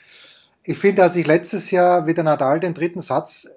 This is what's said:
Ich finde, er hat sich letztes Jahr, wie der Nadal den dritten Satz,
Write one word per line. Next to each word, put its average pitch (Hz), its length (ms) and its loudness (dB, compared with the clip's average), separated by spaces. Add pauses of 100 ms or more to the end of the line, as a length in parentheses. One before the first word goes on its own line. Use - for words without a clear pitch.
(640)
Ich 147 140 -6
finde, 196 240 4
er - 40 8
hat 170 60 0
sich 175 140 -2
letztes 170 440 -2
Jahr, 180 360 2
wie 165 80 0
der 170 100 -2
Nadal 147 340 0
den 175 160 -4
dritten 170 260 -6
Satz, - 560 -6